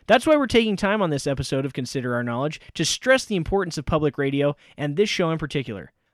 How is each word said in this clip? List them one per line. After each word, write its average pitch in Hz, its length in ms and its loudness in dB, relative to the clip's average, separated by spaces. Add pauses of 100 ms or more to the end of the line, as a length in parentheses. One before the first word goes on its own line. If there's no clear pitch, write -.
That's 240 200 4
why 311 100 8
we're 277 100 2
taking 226 280 4
time 208 280 0
on 170 80 2
this 143 160 -2
episode 135 400 -2
of 131 80 -8
Consider 123 400 -4
Our 120 80 -2
Knowledge 123 360 -4 (180)
to 160 100 -2
stress - 400 2
the 208 100 -4
importance 175 400 -2
of 143 80 -8
public 151 320 0
radio 139 400 0 (180)
and 147 220 -6
this 208 140 2
show 165 220 0
in 160 40 -2
particular. 131 560 -8 (220)